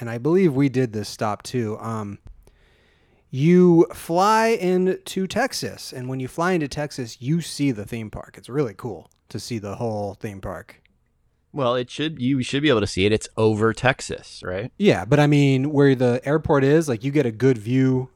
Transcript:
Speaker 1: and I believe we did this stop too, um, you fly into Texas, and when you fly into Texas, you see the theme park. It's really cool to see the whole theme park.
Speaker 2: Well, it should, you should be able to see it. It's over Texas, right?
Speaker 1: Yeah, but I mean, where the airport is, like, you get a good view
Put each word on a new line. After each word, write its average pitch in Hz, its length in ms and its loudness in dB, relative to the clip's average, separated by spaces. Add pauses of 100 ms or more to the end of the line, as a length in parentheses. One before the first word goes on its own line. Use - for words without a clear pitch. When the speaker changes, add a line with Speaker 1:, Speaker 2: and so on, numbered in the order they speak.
Speaker 1:
and 117 100 -8
I 117 80 -8
believe 160 360 2
we 139 140 2
did 123 240 -2
this 107 160 -6
stop 107 340 -4
too, 113 380 -6
um, 107 380 -8 (1120)
you 170 600 6
fly 214 560 0
into 185 760 -2
Texas, 139 680 -6
and 127 160 -10
when 131 120 -6
you 127 80 -6
fly 175 240 -2
into 156 160 -2
Texas, 143 520 -10
you 151 200 -2
see 143 320 -2
the 104 120 -8
theme 113 260 -10
park. - 280 -16
It's 95 100 -20
really 123 260 -4
cool 95 360 -12 (180)
to 110 120 -10
see 117 180 -8
the 98 160 -8
whole 104 400 -6
theme 101 260 -12
park. 90 400 -12 (720)
Speaker 2:
Well, 127 220 0
it 127 120 -4
should, 147 320 -8
you 127 220 0
should 139 200 -2
be 156 60 2
able 117 120 4
to 101 60 2
see 95 200 0
it. 104 60 2
It's - 240 -2
over 110 360 2
Texas, - 720 -4
right? 95 320 -8
Speaker 1:
Yeah, 123 280 2
but 139 160 4
I 147 80 6
mean, 143 440 4
where 139 220 6
the 123 300 2
airport 147 400 2
is, 151 240 4
like, 117 160 -4
you 143 80 -2
get 143 140 2
a 117 40 0
good 120 260 2
view 127 600 0